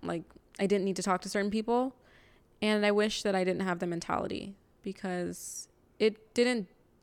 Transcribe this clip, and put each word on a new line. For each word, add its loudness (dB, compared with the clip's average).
like, -4
I 4
didn't 2
need -2
to -4
talk 2
to -10
certain 0
people. 0
And 4
I 6
wish 2
that 2
I 2
didn't 0
have -2
the -2
mentality -4
because -8
it 0
didn't 2